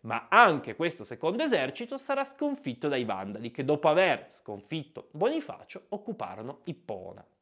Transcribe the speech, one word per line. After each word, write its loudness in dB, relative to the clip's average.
ma -6
anche 6
questo -4
secondo -2
esercito -2
sarà -4
sconfitto -4
dai 0
Vandali, -6
che -6
dopo 2
aver 4
sconfitto -12
Bonifacio -6
occuparono -10
Ippona. -12